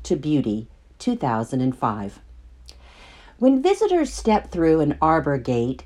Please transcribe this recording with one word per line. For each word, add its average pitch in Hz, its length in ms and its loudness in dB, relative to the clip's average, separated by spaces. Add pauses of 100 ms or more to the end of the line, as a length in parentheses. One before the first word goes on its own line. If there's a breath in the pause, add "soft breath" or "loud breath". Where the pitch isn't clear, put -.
to 180 120 -2
Beauty, 131 520 -2 (320)
two 247 160 -2
thousand 123 460 -2
and 127 140 0
five. 101 440 -6 (1200 loud breath)
When 262 200 4
visitors 359 540 0
step - 380 0
through 160 300 2
an 147 200 -2
arbor 151 380 2
gate 123 460 -4